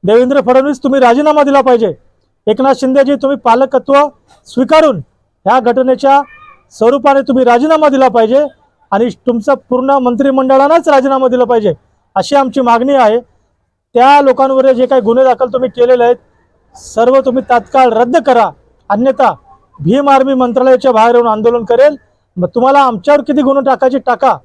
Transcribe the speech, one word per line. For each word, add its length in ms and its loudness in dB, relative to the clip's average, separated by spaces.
देवेंद्र 380 0
फडणवीस, 420 0
तुम्ही 160 0
राजीनामा 440 2
दिला 180 0
पाहिजे. 320 0
एकनाथ 280 0
शिंदेजी, 400 0
तुम्ही 220 -4
पालकत्व 560 -2
स्वीकारून 520 0
ह्या 140 0
घटनेच्या 640 0
स्वरूपाने 500 0
तुम्ही 220 -2
राजीनामा 460 2
दिला 180 0
पाहिजे 380 0
आणि 180 -2
तुमचं 440 -4
पूर्ण 220 -4
मंत्रिमंडळानंच 1000 0
राजीनामा 380 0
दिला 160 0
पाहिजे, 300 -2
अशी 200 -4
आमची 260 0
मागणी 320 0
आहे. 260 2
त्या 260 4
लोकांवर 500 0
जे 140 0
काही 160 0
गुन्हे 220 0
दाखल 300 0
तुम्ही 160 -4
केलेले 340 0
आहेत, 120 2
सर्व 420 -2
तुम्ही 300 -4
तात्काळ 400 0
रद्द 360 0
करा, 240 2
अन्यथा 440 -2
भीम 300 -2
आर्मी 240 2
मंत्रालयाच्या 580 0
बाहेर 240 2
येऊन 120 2
आंदोलन 360 -2
करेल. 320 0
मग 180 -4
तुम्हाला 240 2
आमच्यावर 420 0
किती 200 -2
गुन्हे 240 0
टाकायचे 320 -2
टाका 480 -2